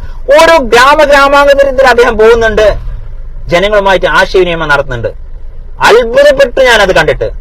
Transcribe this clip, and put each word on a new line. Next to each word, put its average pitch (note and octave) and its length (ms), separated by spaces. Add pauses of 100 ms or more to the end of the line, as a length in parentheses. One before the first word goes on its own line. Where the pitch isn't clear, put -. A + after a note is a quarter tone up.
(200)
ഓരോ D#4+ 380
ഗ്രാമ C4+ 460
ഗ്രാമാന്തരത്തിൽ C#4 840
അദ്ദേഹം A#3+ 300
പോകുന്നുണ്ട്, A3 600 (680)
ജനങ്ങളുമായിട്ട് G3 580
ആശയവിനിമയം F3 640
നടത്തുന്നുണ്ട്. C3 600 (520)
അത്ഭുതപ്പെട്ടു A#4 800
ഞാനത് G#3+ 340
കണ്ടിട്ട്. C3+ 460